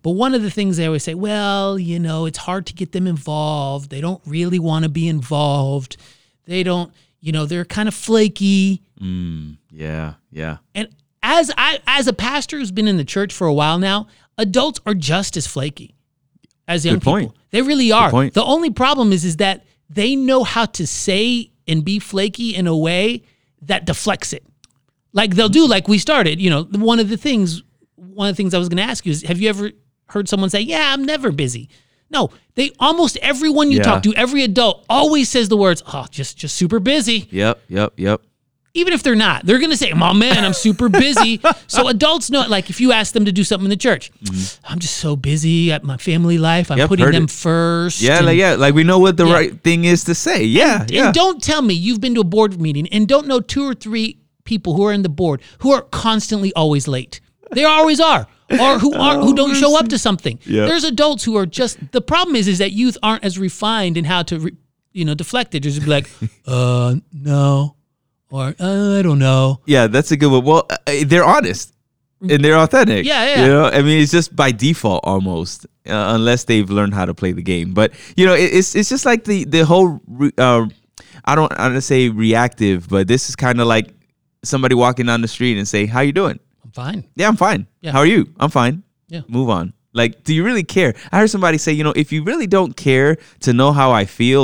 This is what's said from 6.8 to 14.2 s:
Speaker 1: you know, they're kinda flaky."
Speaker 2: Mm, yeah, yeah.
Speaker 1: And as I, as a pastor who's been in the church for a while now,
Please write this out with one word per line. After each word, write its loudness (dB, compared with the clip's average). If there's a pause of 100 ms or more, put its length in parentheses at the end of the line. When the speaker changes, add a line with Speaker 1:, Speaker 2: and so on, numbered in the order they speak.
Speaker 1:
you -8
know, -2
they're -4
kinda -4
flaky." 0 (180)
Speaker 2:
Mm, -12 (140)
yeah, -10 (180)
yeah. -12 (180)
Speaker 1:
And -8 (360)
as 0
I, -2
as 0
a -2
pastor -6
who's -8
been -2
in 2
the -2
church -6
for -4
a 0
while 0
now, -2 (300)